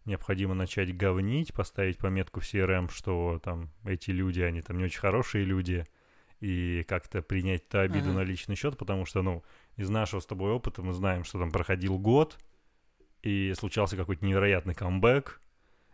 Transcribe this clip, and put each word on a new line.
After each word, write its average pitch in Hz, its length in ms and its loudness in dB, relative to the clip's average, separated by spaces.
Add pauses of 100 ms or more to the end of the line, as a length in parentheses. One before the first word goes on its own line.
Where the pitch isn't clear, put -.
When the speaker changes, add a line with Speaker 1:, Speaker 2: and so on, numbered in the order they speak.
Speaker 1:
необходимо 95 500 0
начать 92 420 -2
говнить, 98 580 2
поставить 95 440 -2
пометку 95 420 -2
в - 60 -2
C - 140 -2
R 92 120 4
M, 90 160 2
что 87 540 -2
там 85 280 -6 (140)
эти 98 260 -4
люди, 92 300 0
они 85 220 0
там 87 160 -4
не 92 60 0
очень - 160 -4
хорошие 101 440 2
люди — 90 420 0 (540)
и 87 480 0
как-то 92 340 -4
принять 95 440 0
эту 101 140 0
обиду 95 300 2
Speaker 2:
Мгм. 92 40 2
Speaker 1:
на 95 100 0
личный 95 320 -4
счёт, 143 220 -4
потому 95 280 -2
что, - 160 0
ну, 90 200 -2 (340)
из 98 140 -2
нашего 107 300 0
с - 60 -8
тобой 98 260 -2
опыта 120 300 -2
мы 92 100 -2
знаем, 90 320 0
что - 140 -6
там 87 120 -2
проходил 92 480 0
год, 123 400 4 (840)
и 98 360 0
случался 101 380 0
какой-то 90 280 -2
невероятный 95 500 4
камбэк, 107 680 2 (540)